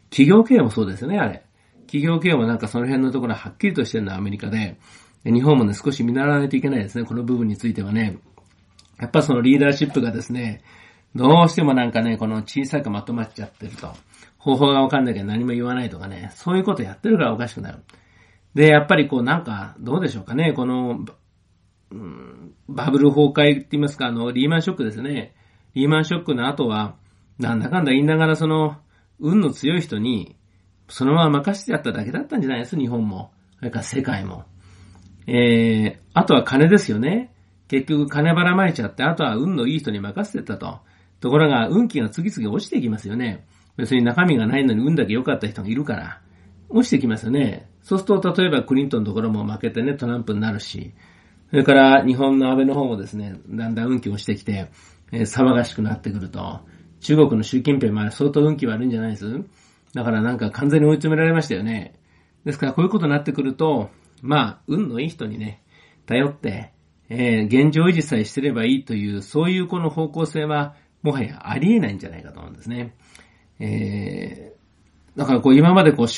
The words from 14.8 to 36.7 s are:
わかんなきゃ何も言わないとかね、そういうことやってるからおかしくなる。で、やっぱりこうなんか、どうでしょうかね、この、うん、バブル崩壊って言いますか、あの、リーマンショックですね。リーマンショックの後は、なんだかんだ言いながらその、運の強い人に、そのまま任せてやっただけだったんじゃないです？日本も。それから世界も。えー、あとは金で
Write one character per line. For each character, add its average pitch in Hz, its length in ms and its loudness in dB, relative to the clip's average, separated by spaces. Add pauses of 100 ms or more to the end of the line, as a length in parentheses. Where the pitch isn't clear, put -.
わ 135 60 4
か 135 140 0
ん - 20 0
な 120 100 0
き 98 60 -6
ゃ 98 60 -6
何 110 180 -4
も 123 80 -4
言 120 140 -4
わ 123 100 -4
な 127 80 -4
い 110 60 -8
と 85 100 -12
か 95 80 -14
ね、 98 260 -14
そ 175 200 -6
う 190 40 2
い 185 40 2
う - 20 -2
こ 190 100 0
と 117 80 -4
や 98 120 -8
っ - 60 -20
て 214 100 0
る 220 80 6
か 151 80 2
ら 113 80 0
お 107 40 -6
か 120 100 -4
し - 60 -16
く 110 80 -12
な 98 100 -12
る。 - 80 -18 (760)
で、 151 120 8
や 151 120 8
っ 147 80 0
ぱ 175 80 4
り 143 120 4
こ 131 100 -4
う 120 60 -2
な 151 160 0
ん 170 40 -6
か、 101 360 -12
ど 123 180 -4
う 190 40 -2
で 160 60 0
し 110 100 -8
ょ 98 40 -10
う - 20 -14
か 117 120 -8
ね、 156 180 2
こ 127 120 -4
の、 127 400 -4 (840)
う 92 40 -16
ん、 65 580 -18 (160)
バ 135 220 -6
ブ 135 80 4
ル 143 100 8
崩 143 180 6
壊 143 40 -6
っ - 20 -8 (280)
て - 100 -16
言 147 80 -2
い - 20 2
ま 143 80 0
す - 80 -14
か、 127 100 -4
あ 117 40 -6
の、 117 200 -4
リ 127 140 0
ー 147 40 2
マ 165 80 2
ン 160 40 2
シ - 80 -4
ョ - 40 -2
ッ - 40 -12
ク 135 80 -4
で 107 60 -4
す 110 100 -12
ね。 135 320 -8 (400)
リ 135 120 0
ー 147 40 4
マ 156 120 4
ン 156 40 -2
シ 175 100 -2
ョ 165 40 -4
ッ 175 40 -10
ク 151 100 -2
の 120 140 -2
後 143 200 -2
は、 107 280 -4 (440)
な 117 160 -2
ん 110 40 -2
だ 120 100 -4
か 180 120 0
ん 151 40 0
だ 131 60 2
言 135 100 4
い - 40 4
な 156 100 2
が 160 120 2
ら 156 80 2
そ 160 120 0
の、 156 300 0 (420)
運 175 220 2
の 147 100 2
強 156 260 -2
い 165 40 0
人 - 160 -8
に、 110 400 -4 (500)
そ - 160 -6
の 139 100 4
ま 165 160 6
ま 143 100 2
任 196 200 -2
せ - 60 -20
て 233 80 -4
や 151 60 0
っ - 20 -12
た 117 100 -4
だ 107 140 -6
け 123 60 -8
だ 190 100 -4
っ 294 60 -10
た 302 100 -6
ん 190 40 0
じ 135 60 -2
ゃ - 20 -2
な 127 60 -2
い 117 40 -4
で 120 60 -6
す？ 175 120 -8
日 131 100 -2
本 117 180 -2
も。 92 260 -8 (260)
そ 123 80 -10
れ 117 60 -8
か 113 80 -8
ら 101 40 -6
世 - 180 -6
界 101 220 -6
も。 92 220 -12 (800)
え 123 80 -8
ー、 113 640 2 (140)
あ 175 100 2
と - 120 2
は 120 80 4
金 147 260 4
で 208 80 8